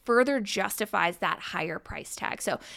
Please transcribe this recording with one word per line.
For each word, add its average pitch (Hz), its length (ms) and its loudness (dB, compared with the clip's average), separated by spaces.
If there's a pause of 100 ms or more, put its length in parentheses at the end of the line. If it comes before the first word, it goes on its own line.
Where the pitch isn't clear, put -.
further 254 340 6
justifies 196 800 0
that 170 240 0
higher 165 400 -4
price - 340 -10
tag. - 260 -4
So - 200 -2 (160)